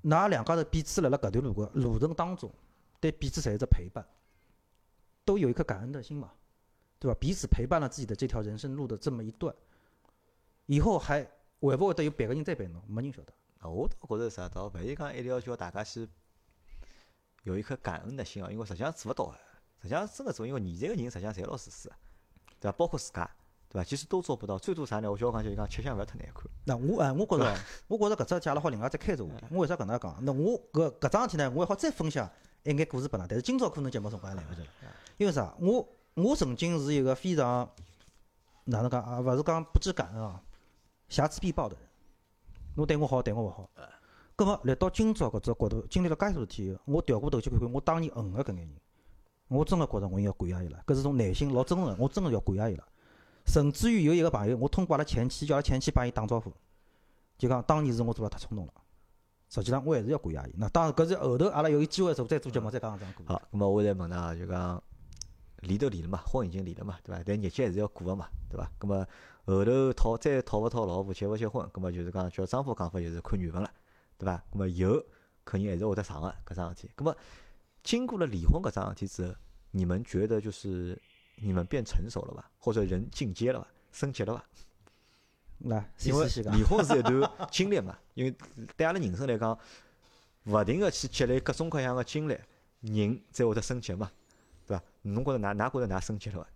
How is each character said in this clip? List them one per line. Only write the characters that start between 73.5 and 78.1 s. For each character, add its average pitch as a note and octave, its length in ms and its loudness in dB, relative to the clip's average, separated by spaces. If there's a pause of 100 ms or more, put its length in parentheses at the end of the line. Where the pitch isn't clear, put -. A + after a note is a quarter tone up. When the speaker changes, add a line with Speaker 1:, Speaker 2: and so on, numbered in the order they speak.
Speaker 2:
分 F2 100 -4
了， - 80 -4 (480)
对 - 80 -10
伐？ F2+ 120 0 (140)
葛 G2+ 80 -4
末 F#2+ 80 2
以 F2+ 180 2
后 A#2+ 160 4 (420)
肯 - 160 -2
定 G2+ 100 0
还 F2+ 80 -2
是 E2+ 80 -2
会 G2+ 100 2
得 G2+ 80 -2
上 D#2 180 -8
个 F2+ 120 -6 (120)
搿 E2+ 100 -10
桩 F2 140 -4
事 F2 60 -10
体。 - 200 -18
葛 - 80 -8
末 D#3 120 0 (680)
经 A#3+ 220 0
过 A#3+ 140 -4